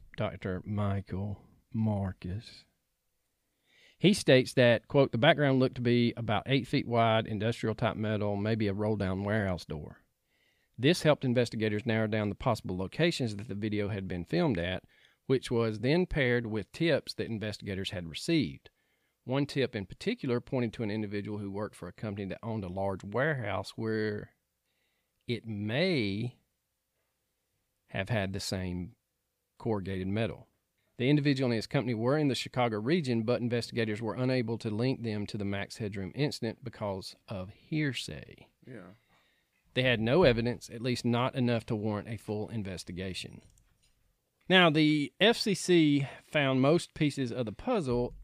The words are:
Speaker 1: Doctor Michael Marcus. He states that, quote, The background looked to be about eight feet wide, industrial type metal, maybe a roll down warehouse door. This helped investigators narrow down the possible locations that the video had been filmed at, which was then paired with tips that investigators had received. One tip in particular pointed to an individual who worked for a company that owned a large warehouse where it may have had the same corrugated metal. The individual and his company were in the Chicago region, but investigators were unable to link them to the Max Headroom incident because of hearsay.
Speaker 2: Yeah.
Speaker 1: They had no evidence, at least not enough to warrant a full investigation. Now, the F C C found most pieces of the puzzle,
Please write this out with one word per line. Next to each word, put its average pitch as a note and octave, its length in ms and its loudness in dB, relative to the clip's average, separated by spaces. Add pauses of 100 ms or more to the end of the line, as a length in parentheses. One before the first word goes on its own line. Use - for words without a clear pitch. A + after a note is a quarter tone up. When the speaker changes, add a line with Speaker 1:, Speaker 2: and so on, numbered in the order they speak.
(160)
Speaker 1:
Doctor F#2+ 500 -4
Michael G2+ 760 -4 (320)
Marcus. G2+ 920 -4 (1300)
He G3+ 180 6
states C3 380 6
that, A#2+ 340 6
quote, C#3 240 4
The A#2+ 80 -2
background C#3+ 400 4
looked B2 160 2
to B2 60 -6
be A#2+ 360 4
about A2 300 -2
eight C3+ 180 0
feet - 220 0
wide, A2+ 400 2
industrial A2 480 -2
type A2 200 0
metal, G#2 400 -2
maybe G#2+ 320 0
a G2 60 0
roll G#2 220 0
down F#2+ 280 -2
warehouse G2+ 400 0
door. - 380 -10 (760)
This D3 280 2
helped D3+ 200 4
investigators A2+ 600 0
narrow A2 220 2
down G#2+ 220 0
the G2 60 -4
possible G#2+ 400 -2
locations A2+ 600 -2
that G#2 120 -10
the G2 60 -8
video G#2 360 -2
had G2 180 -6
been F2+ 180 -6
filmed E3 320 0
at, F2+ 260 -4 (440)
which C3 240 0
was A2+ 300 0
then D#3+ 260 2
paired B2 400 0
with G#2+ 240 -6
tips D#3+ 420 0
that F#2 140 -4
investigators G2+ 640 -6
had F2+ 180 -8
received. G2 600 -2 (520)
One C3+ 220 0
tip B2+ 300 -2
in G2 100 -4
particular C3+ 560 -4
pointed B2 320 -2
to B2 100 -6
an G2+ 80 -2
individual G#2 460 -4
who G2+ 140 -6
worked G2 240 -8
for F2+ 120 -12
a F2+ 60 -14
company G2+ 340 -8
that F2+ 140 -8
owned A2 220 -6
a F2+ 60 -8
large G2 340 -4
warehouse G#2+ 720 -4
where G#2+ 560 -4 (960)
it A2+ 180 -6
may A2+ 920 -2 (1500)
have - 200 -6
had G2 240 -2
the G2 60 -6
same F#2 540 -4 (680)
corrugated F#2+ 480 -4
metal. G#2 400 -4 (500)
The B2 120 2
individual C#3 420 2
and A2+ 40 2
his G#2+ 120 -2
company B2 260 -2
were A#2+ 240 0
in D3 100 2
the B2 80 0
Chicago A#2+ 440 -2
region, B2+ 440 0
but A2+ 180 0
investigators A2+ 600 -2
were G#2+ 140 -4
unable B2+ 440 0
to A2+ 100 -6
link A#2 340 -2
them G#2 240 -4
to A2+ 100 -8
the G2+ 80 -4
Max G2+ 320 -4
Headroom G2+ 380 -6
incident B2 480 -4
because G2+ 520 -8 (120)
of F#2+ 220 -10
hearsay. - 1000 -8 (200)
Speaker 2:
Yeah. G2+ 260 -16 (800)
Speaker 1:
They B2+ 100 2
had A#2+ 160 4
no C3 240 4
evidence, A#2 480 2
at A2+ 100 -12
least B2 240 -2
not A#2+ 300 2
enough A#2+ 320 2
to A#2 80 -2
warrant G#2 340 -4
a A2+ 80 -8
full G#2 320 -6
investigation. F#2+ 920 -8 (1080)
Now, F3 200 10
the D3+ 500 4
F A3 180 8
C G#3 160 0
C D3 540 4 (180)
found C3+ 360 2
most D#3 320 4
pieces C#3 380 0
of A2+ 140 -4
the G#2 80 -6
puzzle, B2+ 600 -2 (100)